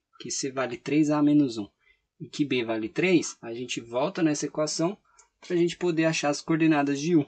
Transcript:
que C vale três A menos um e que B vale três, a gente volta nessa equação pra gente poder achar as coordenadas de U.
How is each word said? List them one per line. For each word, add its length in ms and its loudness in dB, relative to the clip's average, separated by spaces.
que 100 -12
C 200 -6
vale 260 -4
três 340 2
A 120 2
menos 340 4
um 120 -8
e 80 -14
que 160 -2
B 200 0
vale 240 -4
três, 520 0
a 140 -10
gente 260 -8
volta 420 -4
nessa 240 0
equação 520 -4
pra 160 -4
gente 200 2
poder 280 0
achar 240 0
as 120 -2
coordenadas 600 2
de 160 2
U. 120 2